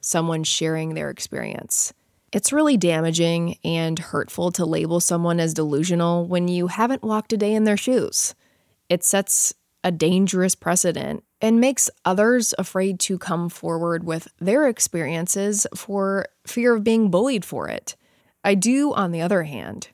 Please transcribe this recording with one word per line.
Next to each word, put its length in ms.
someone 420
sharing 480
their 160
experience. 840
It's 200
really 240
damaging 840
and 360
hurtful 540
to 140
label 340
someone 380
as 160
delusional 720
when 220
you 180
haven't 360
walked 300
a 40
day 180
in 100
their 120
shoes. 580
It 160
sets 500
a 80
dangerous 640
precedent 680
and 200
makes 300
others 520
afraid 440
to 180
come 300
forward 560
with 240
their 300
experiences 1040
for 520
fear 300
of 80
being 260
bullied 340
for 240
it. 280
I 100
do, 400
on 180
the 80
other 220
hand, 520